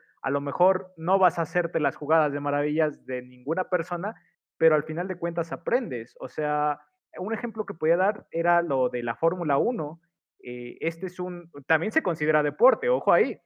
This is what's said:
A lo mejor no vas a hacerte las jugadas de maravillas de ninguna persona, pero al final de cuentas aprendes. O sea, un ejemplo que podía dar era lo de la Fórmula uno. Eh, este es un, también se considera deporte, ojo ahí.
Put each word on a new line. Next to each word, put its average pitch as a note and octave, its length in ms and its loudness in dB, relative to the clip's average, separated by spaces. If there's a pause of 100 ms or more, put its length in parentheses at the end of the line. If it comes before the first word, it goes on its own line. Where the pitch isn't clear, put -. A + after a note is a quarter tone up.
(220)
A - 80 -2
lo C#3+ 100 0
mejor F3 560 2
no F3+ 240 2
vas F3+ 180 4
a E3+ 40 0
hacerte E3+ 360 -2
las C#3+ 160 0
jugadas D3+ 380 2
de C#3+ 80 -4
maravillas D3 680 -2
de B2+ 160 -6
ninguna B2+ 480 -6
persona, F3 460 -4 (420)
pero D#3+ 160 6
al D3+ 80 2
final D#3+ 240 -6
de F#3 100 -6
cuentas E3+ 360 -4
aprendes. D3 680 -4
O C3 100 -10
sea, D3 520 -2 (360)
un F#3+ 160 -6
ejemplo A3 320 -6
que E3+ 100 -10
podía D#3+ 220 2
dar G3 360 0
era E3+ 280 2
lo C3+ 280 0
de B2 160 -4
la A#2 100 -2
Fórmula E3 420 0
uno. E3 440 -2 (420)
Eh, B2 380 -10
este E3 260 -6
es F3+ 140 -10
un, F3 280 -8 (180)
también E3 260 0
se D#4 100 0
considera D#3 400 2
deporte, D3 460 2
ojo C3+ 240 2
ahí. G#3 340 2